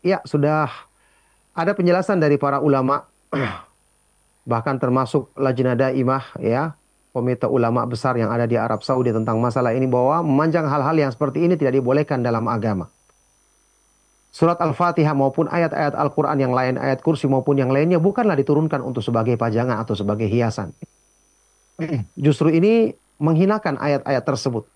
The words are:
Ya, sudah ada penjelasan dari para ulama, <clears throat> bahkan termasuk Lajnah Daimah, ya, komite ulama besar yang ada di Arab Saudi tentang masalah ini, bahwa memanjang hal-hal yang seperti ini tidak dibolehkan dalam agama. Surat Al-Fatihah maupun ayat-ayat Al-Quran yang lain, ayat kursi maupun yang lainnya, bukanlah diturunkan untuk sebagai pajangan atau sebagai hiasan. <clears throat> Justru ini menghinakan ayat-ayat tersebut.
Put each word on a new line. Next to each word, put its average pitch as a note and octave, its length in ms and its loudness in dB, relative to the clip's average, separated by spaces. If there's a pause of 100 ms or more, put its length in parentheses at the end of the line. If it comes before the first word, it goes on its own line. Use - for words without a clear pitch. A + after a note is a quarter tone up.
Ya, F#3 240 0
sudah D3+ 400 0 (880)
ada E3+ 160 0
penjelasan F3+ 480 2
dari D3 160 4
para C#3 240 0
ulama, C#3 480 0 (240)
<clears throat> C3+ 80 -2 (1080)
bahkan B2 260 -2
termasuk B2+ 560 -2
Lajnah B2+ 400 0
Daimah, C3 640 -2
ya, C3+ 400 -2 (320)
komite B2+ 400 -2
ulama A#2+ 400 0
besar B2 240 -2
yang A2+ 160 0
ada A#2 160 0
di A2+ 160 0
Arab A2 240 -4
Saudi B2+ 240 0
tentang A2+ 320 0
masalah A#2+ 320 0
ini, C3 160 0
bahwa C3 320 2
memanjang D#3 480 0
hal-hal C#3+ 240 0
yang D3 160 2
seperti D3 400 -2
ini F3 80 2
tidak C3+ 240 2
dibolehkan C3 400 0
dalam A#2 240 0
agama. G#2 480 -2 (1400)
Surat E3+ 320 2
Al-Fatihah D#3 560 0
maupun C3+ 320 0
ayat-ayat D#3 480 -2
Al-Quran D3 400 0
yang B2+ 160 0
lain, B2+ 240 0
ayat C3 240 -2
kursi D#3 240 0
maupun C3+ 320 2
yang C3 160 0
lainnya, E3 240 2
bukanlah G3 400 2
diturunkan D3+ 480 2
untuk A#2+ 160 -4
sebagai A#2 400 0
pajangan A#2 400 0
atau G#2+ 160 -4
sebagai G#2 320 -2
hiasan. A2 400 -2 (1120)
<clears throat> D3 320 -6 (120)
Justru D3+ 280 4
ini A3 400 4 (240)
menghinakan E3 640 0
ayat-ayat C#3 440 0
tersebut. B2 400 -4 (100)